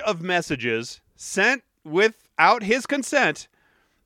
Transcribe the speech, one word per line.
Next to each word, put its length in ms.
of 160
messages 800
sent 460
without 760
his 240
consent 600